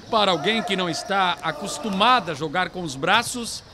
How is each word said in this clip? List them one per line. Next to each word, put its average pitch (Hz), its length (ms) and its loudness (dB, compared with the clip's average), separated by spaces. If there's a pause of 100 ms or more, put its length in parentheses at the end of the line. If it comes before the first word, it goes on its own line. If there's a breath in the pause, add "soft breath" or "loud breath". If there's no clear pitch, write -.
para 208 220 4
alguém 196 320 2
que 196 120 -2
não 180 140 0
está 185 440 0
acostumada 190 1000 0
a 147 40 -4
jogar 160 360 -2
com 180 100 -8
os 143 140 -6
braços 220 680 0 (100)